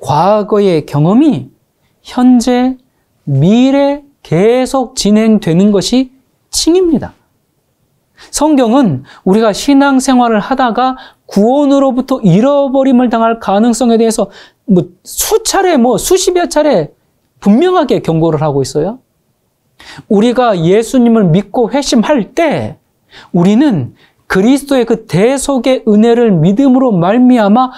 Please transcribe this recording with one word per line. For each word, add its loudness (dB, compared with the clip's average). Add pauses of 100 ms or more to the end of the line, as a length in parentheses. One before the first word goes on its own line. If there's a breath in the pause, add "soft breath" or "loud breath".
과거의 0
경험이 0 (520)
현재, 0 (480)
미래 0 (180)
계속 -2
진행되는 0
것이 -2 (380)
칭의입니다. -2 (1160 loud breath)
성경은 0 (200 loud breath)
우리가 2
신앙생활을 0
하다가 -2 (300 loud breath)
구원으로부터 0
잃어버림을 2
당할 0
가능성에 0
대해서 -2 (340 loud breath)
뭐 2 (200)
수차례, -2
뭐 0
수십여 -2
차례 -2 (500)
분명하게 0
경고를 -2
하고 -2
있어요. -6 (1120 loud breath)
우리가 0
예수님을 2
믿고 -2
회심할 -2
때 -4 (540 loud breath)
우리는 0 (320 soft breath)
그리스도의 0
그 -4
대속의 -2
은혜를 2
믿음으로 2
말미암아 2